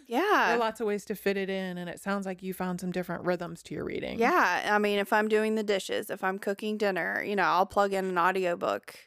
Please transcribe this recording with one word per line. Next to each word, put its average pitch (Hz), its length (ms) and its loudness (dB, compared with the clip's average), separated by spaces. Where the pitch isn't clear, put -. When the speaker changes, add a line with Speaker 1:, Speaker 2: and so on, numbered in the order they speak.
Speaker 1:
Yeah. 240 120 0
Speaker 2:
There 285 360 4
are - 20 2
lots 226 240 0
of 226 60 0
ways 208 180 -2
to - 100 -6
fit 196 220 0
it 190 120 -2
in, 190 280 -4
and 175 120 -8
it - 120 -10
sounds 196 240 -2
like 190 180 -8
you 185 100 -4
found 180 280 -4
some 180 100 -4
different 180 320 -4
rhythms 170 400 -2
to - 100 -10
your 147 120 -4
reading. - 340 -4
Speaker 1:
Yeah. 233 540 4
I 208 40 4
mean, 208 220 2
if 202 140 0
I'm 214 160 2
doing 220 260 2
the 220 80 0
dishes, 208 460 -2
if 220 120 -6
I'm 190 160 -2
cooking 214 400 -4
dinner, 196 480 0
you 202 80 -2
know, 196 100 2
I'll 170 220 4
plug 202 280 2
in 190 100 0
an 185 140 -2
audiobook. 175 760 0